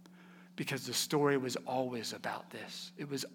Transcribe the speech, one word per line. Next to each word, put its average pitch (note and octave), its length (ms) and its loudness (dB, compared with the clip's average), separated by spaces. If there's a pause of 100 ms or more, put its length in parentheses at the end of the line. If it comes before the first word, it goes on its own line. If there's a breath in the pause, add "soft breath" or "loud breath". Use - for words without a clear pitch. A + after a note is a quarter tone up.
(540 loud breath)
Because C3+ 320 -4
the B2 80 -4
story C#3+ 420 6
was B2+ 200 0
always B2 560 -2
about - 380 -6
this. - 460 -10
It D3 120 -6
was C#3 160 -2 (100)